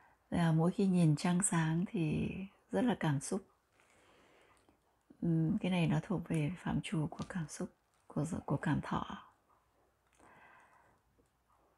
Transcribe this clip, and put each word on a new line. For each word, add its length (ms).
Thế 60
là 140
mỗi 200
khi 140
nhìn 300
trăng 280
sáng 440
thì 420
rất 100
là 180
cảm 200
xúc. 220
Ừm, 360
cái 140
này 160
nó 160
thuộc 240
về 240
phạm 180
trù 260
của 220
cảm 180
xúc, 220
của, 180
của 120
cảm 240
thọ. 420